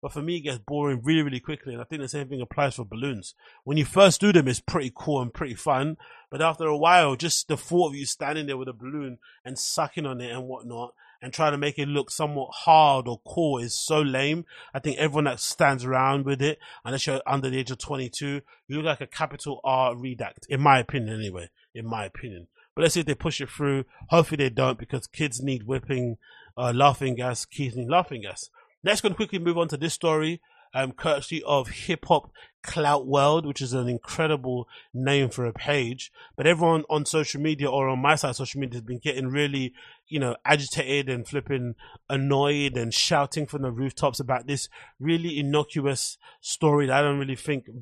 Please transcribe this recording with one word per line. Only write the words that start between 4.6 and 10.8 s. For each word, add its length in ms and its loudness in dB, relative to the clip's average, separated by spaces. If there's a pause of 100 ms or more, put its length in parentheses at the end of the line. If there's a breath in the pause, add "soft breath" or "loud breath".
pretty 340 -4
cool 260 -2
and 140 -6
pretty 200 -8
fun. 440 0 (320 loud breath)
But 100 -6
after 260 2
a 120 2
while, 360 8
just 340 -2
the 100 -2
thought 300 2
of 60 -4
you 120 -8
standing 400 -4
there 100 -4
with 120 -6
a 40 -10
balloon 460 -10 (260 soft breath)
and 140 -10
sucking 480 -4
on 160 -6
it 80 -10
and 180 -8
whatnot, 460 -12 (280 soft breath)